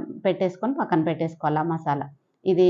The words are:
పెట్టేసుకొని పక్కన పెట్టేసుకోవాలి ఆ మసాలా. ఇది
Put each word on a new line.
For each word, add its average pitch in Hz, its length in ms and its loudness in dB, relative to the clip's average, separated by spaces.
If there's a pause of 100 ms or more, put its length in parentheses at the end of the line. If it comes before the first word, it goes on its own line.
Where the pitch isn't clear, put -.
(200)
పెట్టేసుకొని 190 540 0
పక్కన - 280 0
పెట్టేసుకోవాలి 160 560 -2
ఆ 156 40 0
మసాలా. 160 440 -2 (380)
ఇది 185 260 4